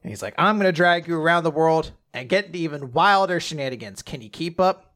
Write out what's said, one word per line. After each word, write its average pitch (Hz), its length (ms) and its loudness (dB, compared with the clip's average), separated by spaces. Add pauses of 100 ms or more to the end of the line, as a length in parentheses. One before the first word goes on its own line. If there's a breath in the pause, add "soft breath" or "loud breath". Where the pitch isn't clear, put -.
And 180 80 -12
he's 101 120 -12
like, 101 160 -10
"I'm 208 200 2
gonna 190 140 4
drag 170 340 2
you 170 100 -2
around 165 280 2
the 165 60 2
world 160 420 2 (220)
and 127 140 -10
get 196 180 0
into 175 120 -12
even 147 340 -8
wilder 185 480 4
shenanigans. 131 640 -8
Can 131 200 -12
you 107 80 -18
keep 170 300 -6
up?" 185 360 0